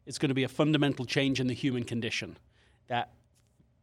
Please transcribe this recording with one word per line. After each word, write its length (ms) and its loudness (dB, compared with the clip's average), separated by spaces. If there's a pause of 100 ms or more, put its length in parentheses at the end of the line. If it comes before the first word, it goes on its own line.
it's 140 -10
gonna 160 2
be 80 2
a 40 0
fundamental 580 2
change 340 2
in 80 0
the 80 -2
human 300 -2
condition. 520 -4 (500)
That 240 -2 (720)